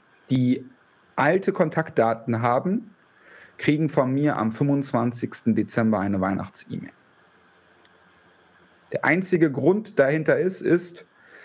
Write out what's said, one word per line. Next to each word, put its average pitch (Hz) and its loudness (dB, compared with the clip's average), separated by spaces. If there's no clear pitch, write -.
die 127 0
alte 170 2
Kontaktdaten 123 0
haben, 131 0
kriegen 151 0
von 131 0
mir 147 0
am 110 -2
fünfundzwanzigsten 123 -2
Dezember 107 0
eine 98 -2
Weihnachts-E-Mail. - -6
Der - -4
einzige 165 2
Grund 170 0
dahinter 147 2
ist, 185 -2
ist, - -2